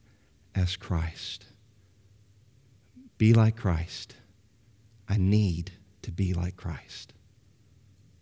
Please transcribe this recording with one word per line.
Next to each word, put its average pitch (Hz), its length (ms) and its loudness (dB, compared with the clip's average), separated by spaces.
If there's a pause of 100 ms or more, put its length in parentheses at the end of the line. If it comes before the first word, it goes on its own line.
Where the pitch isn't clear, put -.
(560)
as 90 220 -2
Christ. - 680 -6 (1700)
Be 110 160 6
like 110 240 4
Christ. - 580 -4 (960)
I 104 80 2
need 95 540 2 (320)
to 95 80 -8
be 90 220 -2
like 87 220 -4
Christ. - 580 -12 (1080)